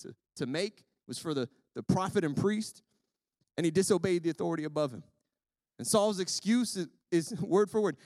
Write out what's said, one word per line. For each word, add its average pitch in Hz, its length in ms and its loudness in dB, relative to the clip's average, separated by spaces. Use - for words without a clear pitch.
to, - 120 -14
to 147 100 -4
make. 170 340 -4
It - 280 -20
was 127 100 -10
for 165 140 -4
the, 131 160 -2
the 120 80 -8
prophet 185 420 2
and 147 120 -2
priest, 214 460 -2
and 165 80 0
he 165 60 2
disobeyed 180 520 2
the 165 80 0
authority 160 340 -2
above 151 280 -2
him. 90 120 -12
And 120 80 -10
Saul's 208 320 2
excuse 220 580 0
is, 170 120 -4
is 170 240 0
<laughs> 147 40 -4
word 196 300 4
for 220 100 0
word, 185 260 0